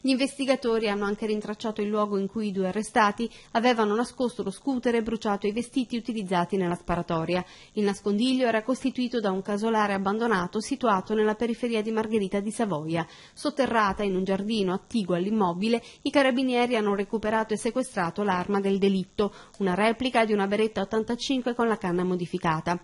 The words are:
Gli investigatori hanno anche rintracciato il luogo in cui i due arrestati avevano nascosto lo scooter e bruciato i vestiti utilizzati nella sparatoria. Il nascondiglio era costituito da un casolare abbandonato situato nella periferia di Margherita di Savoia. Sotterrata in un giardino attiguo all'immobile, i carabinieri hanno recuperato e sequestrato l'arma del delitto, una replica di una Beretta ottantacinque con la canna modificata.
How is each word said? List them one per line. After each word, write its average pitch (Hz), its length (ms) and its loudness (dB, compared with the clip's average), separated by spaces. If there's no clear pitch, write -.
Gli 262 100 0
investigatori 254 760 0
hanno 202 160 -2
anche 208 220 -2
rintracciato 214 540 -4
il 208 80 -2
luogo 208 300 0
in 196 100 -2
cui 214 180 -4
i 202 60 -4
due 185 160 0
arrestati 214 600 0
avevano 226 460 2
nascosto 240 480 -2
lo 190 80 -4
scooter 247 420 -2
e 233 80 2
bruciato 214 460 -2
i 208 40 -2
vestiti 240 440 -4
utilizzati 190 600 -2
nella 175 200 0
sparatoria. 170 680 -2
Il 214 100 -2
nascondiglio 214 640 2
era 226 160 2
costituito 247 560 -2
da 202 140 0
un 190 100 -2
casolare 208 520 0
abbandonato 202 680 0
situato 214 540 0
nella 214 200 4
periferia 233 480 -2
di 220 80 -4
Margherita 214 480 0
di 208 140 -4
Savoia. 165 520 -2
Sotterrata 226 680 0
in 196 100 0
un 185 80 0
giardino 196 500 0
attiguo 185 440 -2
all'immobile, 208 680 0
i 285 80 -2
carabinieri 254 640 2
hanno 208 180 2
recuperato 214 600 -2
e - 20 -2
sequestrato 208 680 -2
l'arma 202 380 0
del 196 180 2
delitto, 196 560 0
una 185 160 2
replica 226 500 2
di 214 80 0
una 202 140 2
Beretta 208 460 0
ottantacinque 240 640 -2
con 233 140 2
la 208 100 0
canna 180 260 0
modificata. 175 800 -2